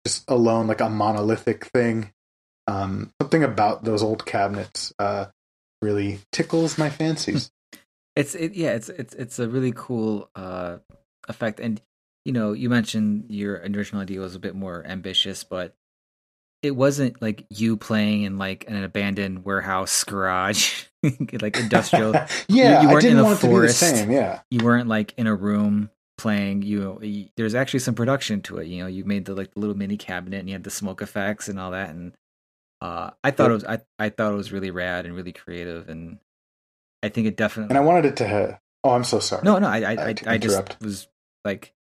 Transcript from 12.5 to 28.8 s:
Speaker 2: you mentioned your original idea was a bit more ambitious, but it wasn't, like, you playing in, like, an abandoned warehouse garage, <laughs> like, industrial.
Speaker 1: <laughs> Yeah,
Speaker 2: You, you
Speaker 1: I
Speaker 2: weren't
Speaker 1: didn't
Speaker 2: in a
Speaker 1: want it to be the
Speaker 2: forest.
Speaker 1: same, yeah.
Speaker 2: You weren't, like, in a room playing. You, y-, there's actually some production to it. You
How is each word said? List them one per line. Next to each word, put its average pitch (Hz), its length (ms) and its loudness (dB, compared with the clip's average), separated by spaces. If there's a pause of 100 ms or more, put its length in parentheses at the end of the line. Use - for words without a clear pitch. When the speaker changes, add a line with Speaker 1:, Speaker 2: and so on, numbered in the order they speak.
Speaker 2:
you 123 160 -2
mentioned 107 600 0
your 101 300 -6
original 101 440 -6
idea 95 160 -8
was 92 160 -10
a 92 60 -14
bit 95 160 -8
more 90 280 -8
ambitious, 95 600 -6
but 90 320 -8 (880)
it 143 80 0
wasn't, 135 500 2
like, 107 260 -4
you 110 280 0
playing 107 480 2
in, 98 120 -4
like, 95 300 -6
an 101 160 -6
abandoned 98 640 -2
warehouse 95 580 0
garage, 95 920 0
<laughs> 127 460 -4
like, 107 180 -4
industrial. 110 540 2 (200)
Speaker 1:
<laughs> - 160 -8
Yeah, 196 320 8
Speaker 2:
You, 151 60 8
you - 20 8
Speaker 1:
I 143 60 10
Speaker 2:
weren't 151 80 8
Speaker 1:
didn't 233 160 8
Speaker 2:
in - 20 10
a - 40 8
Speaker 1:
want 208 140 6
it - 40 0
to 127 40 6
be 120 60 8
the 120 80 8
Speaker 2:
forest. 117 180 6
Speaker 1:
same, 117 320 4
yeah. 117 300 2 (100)
Speaker 2:
You 117 140 2
weren't, 120 240 4
like, 107 280 -2
in 113 120 0
a 107 80 2
room 104 520 0 (280)
playing. 101 460 -2
You, 101 380 -4
y-, 104 360 -10
there's 110 180 -2
actually 131 260 0
some 127 140 -2
production 117 480 0
to 87 160 -12
it. 82 80 -8
You 90 160 -10